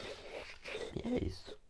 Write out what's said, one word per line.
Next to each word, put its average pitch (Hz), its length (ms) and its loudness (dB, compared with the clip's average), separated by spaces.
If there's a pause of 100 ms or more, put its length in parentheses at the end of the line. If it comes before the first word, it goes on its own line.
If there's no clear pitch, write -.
(960)
E - 180 4
é - 120 6
isso. - 340 -2 (100)